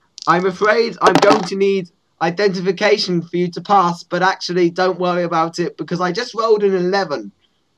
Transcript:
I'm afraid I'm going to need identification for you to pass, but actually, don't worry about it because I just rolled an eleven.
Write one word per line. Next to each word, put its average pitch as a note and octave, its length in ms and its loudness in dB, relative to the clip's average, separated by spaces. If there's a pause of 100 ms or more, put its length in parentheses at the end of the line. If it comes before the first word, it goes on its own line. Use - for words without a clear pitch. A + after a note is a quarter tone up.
(280)
I'm E3+ 180 2
afraid G#3+ 560 0
I'm F#3 140 4
going G3+ 260 4
to F#3+ 140 -6
need G3 360 0 (300)
identification F#3+ 1000 0
for E3+ 160 -8
you F3 140 0
to F3 100 -12
pass, F3 420 2
but F3+ 200 -4
actually, F3+ 460 0
don't F3+ 300 0
worry F3+ 240 0
about E3+ 360 -2
it E3 180 -4
because E3+ 240 -6
I F3+ 100 -2
just A#3 220 -8
rolled G#3+ 300 2
an G3 120 2
eleven. F3+ 560 -2 (460)